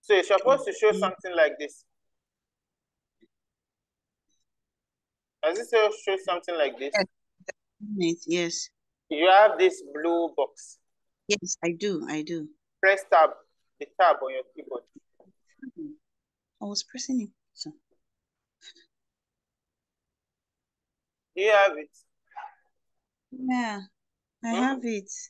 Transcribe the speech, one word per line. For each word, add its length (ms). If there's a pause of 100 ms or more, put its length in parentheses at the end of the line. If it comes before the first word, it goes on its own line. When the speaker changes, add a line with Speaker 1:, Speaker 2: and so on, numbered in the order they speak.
Speaker 1:
So 140
you're 100
supposed 400
to 80
show 200
Speaker 2:
V 60
Speaker 1:
something 380
like 220
this. 260 (3500)
Does 160
it 120
show, 200 (140)
show 200
something 320
like 220
this? 160 (1000)
Speaker 2:
Yes. 300
Yes. 440 (400)
Speaker 1:
You 200
have 280
this 240 (120)
blue 420
box. 420 (500)
Speaker 2:
Yes, 360
I 80
do. 360
I 140
do. 260 (320)
Speaker 1:
Press 320
tab, 180 (500)
the 60 (140)
tab 220
on 100
your 100 (120)
keyboard. 280 (1800)
Speaker 2:
I 60
was 160
pressing 400
it. 80 (240)
So. 180 (3500)
Speaker 1:
Do 80
you 100
have 260
it? 120 (1400)
Speaker 2:
Yeah, 520 (640)
I 60
Speaker 1:
Hmm? 60
Speaker 2:
have 280
it. 260 (200)